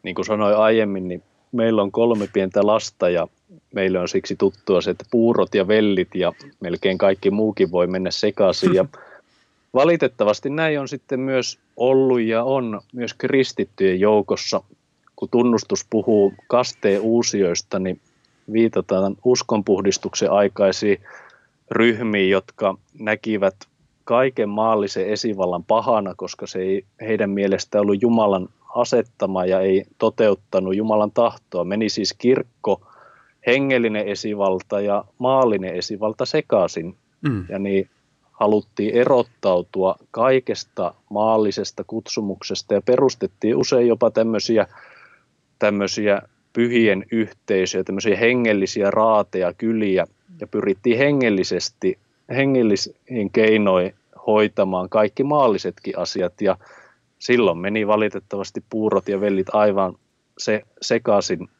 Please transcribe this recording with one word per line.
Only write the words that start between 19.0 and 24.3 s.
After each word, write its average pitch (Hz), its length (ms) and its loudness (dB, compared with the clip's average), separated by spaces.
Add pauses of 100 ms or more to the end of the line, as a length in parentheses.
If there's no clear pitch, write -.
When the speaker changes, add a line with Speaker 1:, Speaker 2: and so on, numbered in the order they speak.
Speaker 1:
uskonpuhdistuksen 101 1040 0
aikaisiin 101 680 0 (760)
ryhmiin, 107 580 2
jotka 95 480 -2 (220)
näkivät 107 560 -2 (480)
kaiken 123 460 0